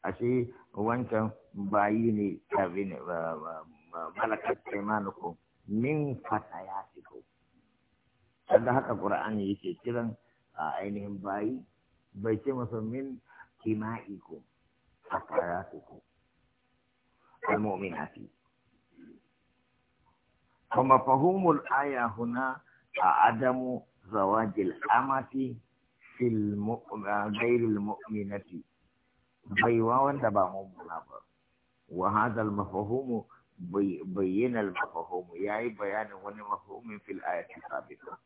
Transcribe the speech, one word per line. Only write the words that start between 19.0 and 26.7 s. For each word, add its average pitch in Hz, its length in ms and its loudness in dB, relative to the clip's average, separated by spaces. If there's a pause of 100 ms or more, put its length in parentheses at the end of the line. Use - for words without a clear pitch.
Fa 131 80 4
mafhumul 135 880 6
aya 135 400 0
huna 120 540 -4 (680)
adamu 127 560 2 (240)
zawajil 101 640 2 (160)
amati 131 680 0 (580)
fil 107 400 2
mu-, 107 240 -2 (560)